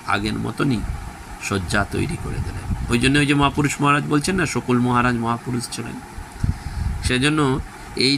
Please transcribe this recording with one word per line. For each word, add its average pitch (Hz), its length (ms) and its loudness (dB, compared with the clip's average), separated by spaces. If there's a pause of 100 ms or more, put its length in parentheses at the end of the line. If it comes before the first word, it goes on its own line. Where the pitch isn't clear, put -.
আগের 104 260 0
মতনই 117 460 0 (640)
শয্যা 98 480 0
তৈরি 101 320 -2
করে - 100 -6
দিলেন। - 420 -4 (140)
ওই 120 100 2
জন্য 135 200 4
ওই 147 60 4
যে 143 80 4
মহাপুরুষ 143 480 2
মহারাজ 143 220 4
বলছেন 147 320 2
না, 180 100 2
শুকুল 123 340 2
মহারাজ 123 360 4
মহাপুরুষ 117 560 -2
ছিলেন, 117 220 -8 (1120)
সেজন্য 135 560 2 (360)
এই 139 220 4